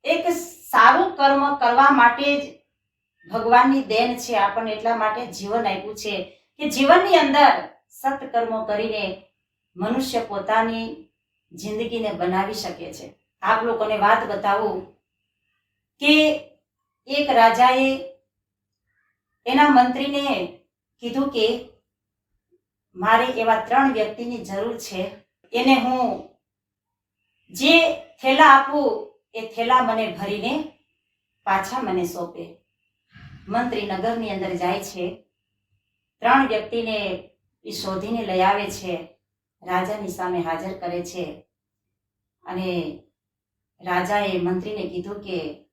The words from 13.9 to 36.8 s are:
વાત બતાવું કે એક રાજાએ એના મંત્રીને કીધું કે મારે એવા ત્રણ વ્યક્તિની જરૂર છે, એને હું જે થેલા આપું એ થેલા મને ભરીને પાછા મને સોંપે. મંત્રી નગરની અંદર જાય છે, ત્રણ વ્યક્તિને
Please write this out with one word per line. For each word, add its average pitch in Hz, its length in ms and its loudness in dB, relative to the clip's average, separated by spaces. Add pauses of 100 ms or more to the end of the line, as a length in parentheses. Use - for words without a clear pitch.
વાત 208 300 2
બતાવું 202 680 -2 (1040)
કે 302 420 4 (680)
એક 285 240 -2
રાજાએ 254 840 4 (1300)
એના 285 220 4
મંત્રીને 262 800 2 (520)
કીધું 262 320 -4
કે 233 380 -2 (1300)
મારે 220 300 2
એવા 226 400 0
ત્રણ 262 280 2
વ્યક્તિની 220 520 -4
જરૂર 202 340 -6
છે, 185 380 -8 (360)
એને 262 220 4
હું 254 560 -2 (1200)
જે 320 440 4 (280)
થેલા 269 220 4
આપું 277 680 4 (220)
એ 226 120 -10
થેલા 247 360 0
મને 220 380 -2
ભરીને 226 520 -6 (720)
પાછા 196 380 -2
મને 185 220 -2
સોંપે. 170 520 -10 (920)
મંત્રી 226 340 -2
નગરની 214 480 -4
અંદર 185 240 -6
જાય 180 300 -4
છે, 180 400 -10 (960)
ત્રણ 262 300 4
વ્યક્તિને 214 840 -6 (340)